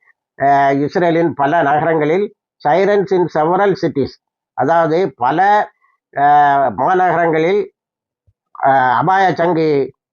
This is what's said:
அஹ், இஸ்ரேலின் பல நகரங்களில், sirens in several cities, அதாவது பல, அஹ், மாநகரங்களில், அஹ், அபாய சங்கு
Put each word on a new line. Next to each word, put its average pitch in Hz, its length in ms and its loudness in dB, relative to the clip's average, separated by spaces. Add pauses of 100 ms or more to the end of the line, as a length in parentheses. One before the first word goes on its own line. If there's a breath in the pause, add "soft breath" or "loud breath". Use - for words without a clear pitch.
(380 soft breath)
அஹ், 139 440 0
இஸ்ரேலின் 170 520 0
பல 170 280 0
நகரங்களில், 151 720 0 (360)
sirens 196 440 0
in 180 200 0
several 180 480 0
cities, 135 280 -4 (440)
அதாவது 165 600 0
பல, 185 540 0 (460)
அஹ், 139 640 2
மாநகரங்களில், 170 880 0 (1000)
அஹ், 127 300 2
அபாய 180 400 0
சங்கு 160 580 -2 (220)